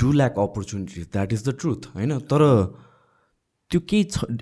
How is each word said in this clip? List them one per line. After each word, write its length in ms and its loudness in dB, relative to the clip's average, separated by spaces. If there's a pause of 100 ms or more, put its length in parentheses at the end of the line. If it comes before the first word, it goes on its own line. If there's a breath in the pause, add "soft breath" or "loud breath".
do 100 4
lack 260 2
opportunities, 680 -4 (100)
that 160 -2
is 100 -2
the 180 -4
truth, 260 -4 (100)
होइन? 220 -2
तर 560 4 (960 soft breath)
त्यो 100 0
केही 240 0
छ, 200 -4 (160)